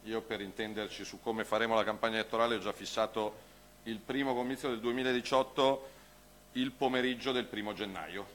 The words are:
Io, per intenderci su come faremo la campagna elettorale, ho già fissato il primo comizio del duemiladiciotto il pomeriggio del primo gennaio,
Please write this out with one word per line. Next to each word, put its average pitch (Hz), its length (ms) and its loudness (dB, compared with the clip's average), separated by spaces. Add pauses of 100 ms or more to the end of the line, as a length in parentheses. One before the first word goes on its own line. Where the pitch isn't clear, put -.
Io, 110 180 -2
per 110 220 -4
intenderci 104 640 -6
su - 160 -12
come 110 240 0
faremo 113 280 2
la 107 100 6
campagna 110 320 0
elettorale, 113 400 2
ho - 20 -2
già 98 140 -2
fissato 107 720 -2 (400)
il 113 140 -4
primo 131 360 0
comizio 127 340 -2
del 117 120 -2
duemiladiciotto 131 1080 2 (640)
il 127 200 0
pomeriggio 127 600 2
del 123 140 0
primo 107 260 -4
gennaio, 92 640 -6